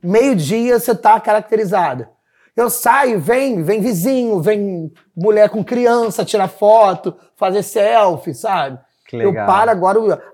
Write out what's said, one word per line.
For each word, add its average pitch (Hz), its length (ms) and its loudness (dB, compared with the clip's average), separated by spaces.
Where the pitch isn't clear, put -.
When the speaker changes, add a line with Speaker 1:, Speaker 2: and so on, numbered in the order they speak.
Speaker 1:
Meio-dia, 226 760 0
você 233 160 -2
tá 220 260 2
caracterizada. 202 880 -2
Eu 233 120 0
saio, 240 520 0
vem, 233 420 -2
vem 202 180 -2
vizinho, 226 640 0
vem 190 500 -2
mulher 208 340 2
com 208 140 -4
criança, 233 600 0
tirar 190 240 -2
foto, 208 680 2
fazer 190 260 -2
selfie, 202 720 0
sabe? 147 440 -4
Speaker 2:
Que 127 100 -14
Speaker 1:
Eu 120 140 0
Speaker 2:
legal. 110 160 -4
Speaker 1:
paro 202 240 2
agora, 196 500 0